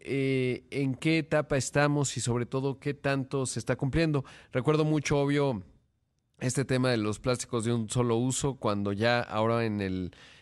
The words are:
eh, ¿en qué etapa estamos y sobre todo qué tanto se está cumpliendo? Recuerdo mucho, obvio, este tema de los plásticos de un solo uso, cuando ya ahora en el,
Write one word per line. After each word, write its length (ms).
eh, 720
¿en 220
qué 260
etapa 360
estamos 640
y 20
sobre 260
todo 340
qué 140
tanto 520
se 140
está 180
cumpliendo? 480
Recuerdo 320
mucho, 340
obvio, 460
este 260
tema 260
de 60
los 220
plásticos 440
de 100
un 160
solo 280
uso, 380
cuando 360
ya 300
ahora 440
en 140
el, 320